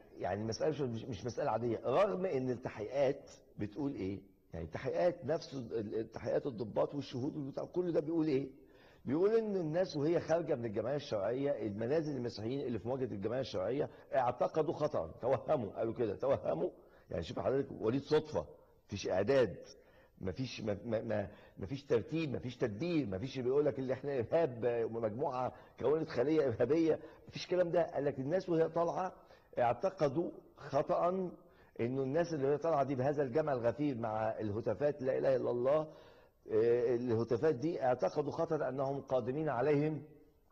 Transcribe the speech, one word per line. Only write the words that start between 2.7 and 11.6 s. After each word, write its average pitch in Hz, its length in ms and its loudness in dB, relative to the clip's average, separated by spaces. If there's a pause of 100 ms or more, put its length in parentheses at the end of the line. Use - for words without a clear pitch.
بتقول 139 360 -4
إيه؟ 98 240 -4 (340)
يعني 85 120 -6
التحقيقات 170 600 -2
نفس 160 280 -4
ال-، 127 260 -8
ال-، 107 160 -4
التحقيقات 113 500 -2
الضباط 123 500 -2
والشهود 139 420 -4
والبتاع، 139 280 -6
كل 175 260 -2
ده 165 80 0
بيقول 156 280 0
إيه؟ 139 220 2 (560)
بيقول 185 300 4
إن 214 200 2
الناس 175 420 0
وهي 156 220 4
خارجة 160 360 2
من 117 100 -2
الجمعية 113 300 -2
الشرعية، 120 720 0